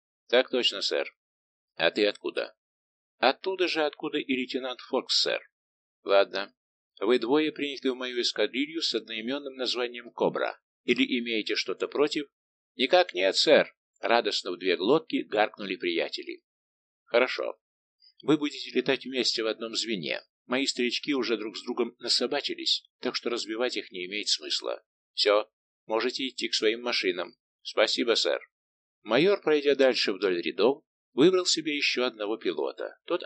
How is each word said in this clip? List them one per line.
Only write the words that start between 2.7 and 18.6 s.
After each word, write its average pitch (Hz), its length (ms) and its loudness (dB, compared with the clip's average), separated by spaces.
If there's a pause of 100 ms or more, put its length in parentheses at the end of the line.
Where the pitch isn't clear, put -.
«Оттуда 180 500 0
же, 156 160 0
откуда 147 340 -4
и 135 140 -4
лейтенант 127 480 -6
Форкс, - 420 -2
сэр». 58 180 -2 (600)
«Ладно. 98 500 2 (480)
Вы 120 180 4
двое 147 340 0
приняты 139 400 -4
в 123 40 -8
мою 127 240 -6
эскадрилью 131 640 -2
с - 120 -2
одноименным 120 600 -6
названием 120 560 -4
«Кобра». 78 500 0 (240)
Или 123 200 2 (160)
имеете 113 340 -4
что-то - 320 -4
против?» 143 400 0 (500)
«Никак 180 380 2
нет, 180 220 0
сэр», - 380 6 (260)
радостно 104 520 0
в 87 60 -6
две 90 180 2
глотки 135 520 0
гаркнули 104 480 -2
приятели. 80 680 -4 (600)
«Хорошо. 120 540 0 (640)
Вы 147 140 4
будете 147 340 -6